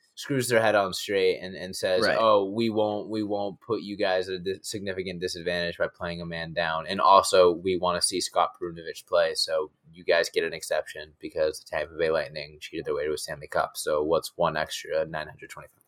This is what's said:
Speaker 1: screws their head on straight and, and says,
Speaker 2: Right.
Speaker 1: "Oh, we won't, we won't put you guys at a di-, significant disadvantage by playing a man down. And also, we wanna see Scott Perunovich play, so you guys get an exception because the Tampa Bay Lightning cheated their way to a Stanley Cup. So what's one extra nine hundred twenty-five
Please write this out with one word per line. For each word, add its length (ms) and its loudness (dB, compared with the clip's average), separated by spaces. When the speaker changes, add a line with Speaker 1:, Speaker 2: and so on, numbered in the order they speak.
Speaker 1:
screws 320 -2
their 140 4
head 140 6
on 180 4
straight 480 2
and, 160 -10
and 180 -8
says, 280 0
Speaker 2:
Right. 180 2
Speaker 1:
"Oh, 300 4
we 180 0
won't, 400 0
we 140 -2
won't 400 -4
put 180 -2
you 160 -8
guys 320 0
at 60 -6
a 60 -4
di-, 200 -4
significant 600 -6
disadvantage 580 -4
by 100 0
playing 320 -8
a 60 -8
man 260 -8
down. 340 -2
And 140 -2
also, 500 8
we 280 0
wanna 240 0
see 180 0
Scott 300 0
Perunovich 460 -10
play, 280 2
so 360 -2
you 140 -20
guys 240 2
get 160 -2
an 80 -4
exception 680 -6
because 420 -2
the 60 -20
Tampa 280 -6
Bay 160 0
Lightning 500 -4
cheated 240 -8
their 100 -2
way 120 -2
to 80 -2
a 20 -4
Stanley 320 -10
Cup. 300 -2
So 240 0
what's 340 0
one 180 2
extra 520 -4
nine 220 -8
hundred 200 -18
twenty-five 400 -20